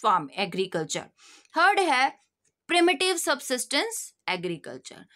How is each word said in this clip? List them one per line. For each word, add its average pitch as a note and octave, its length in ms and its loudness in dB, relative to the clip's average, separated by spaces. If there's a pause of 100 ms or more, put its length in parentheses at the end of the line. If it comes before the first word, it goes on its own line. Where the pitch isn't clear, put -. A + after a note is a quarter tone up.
farm F3+ 220 2 (200)
agriculture। F3 580 -4 (520)
थर्ड F#4+ 220 4 (120)
है C4 200 2 (580)
primitive F4 580 2
subsistence C#4+ 760 -2 (360)
agriculture, E3+ 680 -10 (100)